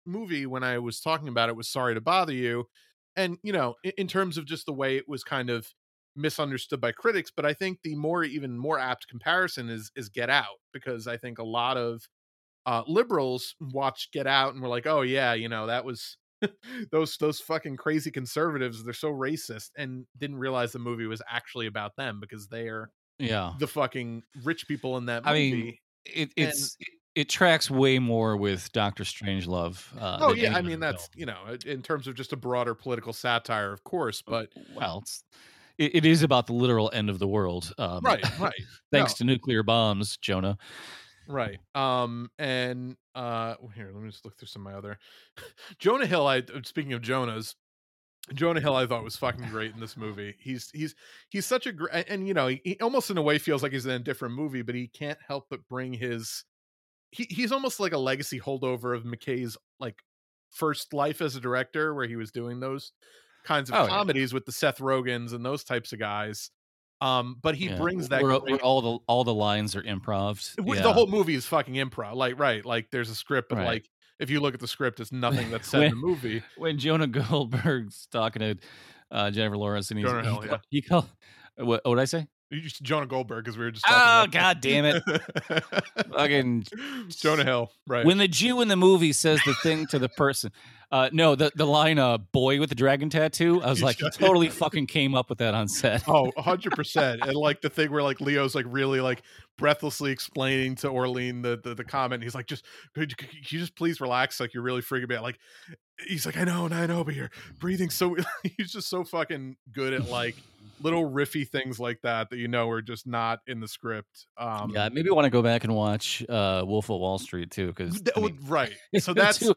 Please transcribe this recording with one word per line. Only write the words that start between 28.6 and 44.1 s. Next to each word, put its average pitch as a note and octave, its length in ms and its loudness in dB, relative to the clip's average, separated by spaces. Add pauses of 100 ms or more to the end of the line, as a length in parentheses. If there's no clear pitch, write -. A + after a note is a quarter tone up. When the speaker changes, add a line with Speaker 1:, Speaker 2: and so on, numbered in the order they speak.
Speaker 2:
Doctor G2+ 320 0
Strangelove, F2+ 800 -4 (140)
uh, F#2+ 200 -4
Speaker 1:
Oh, D4+ 100 6
Speaker 2:
than A3 80 2
Speaker 1:
yeah, A3+ 100 2
Speaker 2:
any - 80 0
Speaker 1:
I F3+ 40 2
Speaker 2:
other - 20 -4
Speaker 1:
mean, E3 180 -4
that's, D#3 280 -4
Speaker 2:
film. - 120 -20
Speaker 1:
you D#3 60 -6
know, G#2 200 -10
i-, A#2+ 120 -10 (100)
in C3+ 140 -8
terms C#3+ 240 -4
of C3 80 -10
just B2+ 180 -10
a D3 40 -6
broader B2 380 -2
political A#2 380 -6
satire, A2+ 600 -2
of G2 120 -14
course, C#3+ 420 -4
Speaker 2:
W-, A2+ 200 -2
Speaker 1:
but - 40 -20 (240)
Speaker 2:
well, F#2 240 -4
it's, - 260 -12 (540)
it, D3 180 2
it D#3 100 6
is D#3+ 160 8
about C3+ 240 4
the A#2 80 -4
literal A#2+ 400 4
end G#2+ 160 0
of F#2+ 80 -4
the G2 100 0
world, F2+ 500 0
um, F#2 260 -4
Speaker 1:
Right, D#3 280 2
Speaker 2:
<laughs> - 60 -10
Speaker 1:
right. E3+ 140 -2 (400)
Speaker 2:
thanks C#3 200 4
Speaker 1:
No. - 40 -6
Speaker 2:
to A#2+ 80 -2
nuclear B2 380 2
bombs, G#2+ 560 2
Jonah. G2 400 -2 (680)
Speaker 1:
Right. A2+ 320 -6 (160)
Um, B2 640 0
and, B2+ 580 -4 (180)
uh, A#2 400 -4
w-, B2 200 -18
here, G2+ 180 -16
let G#2 100 -14
me A2 80 -12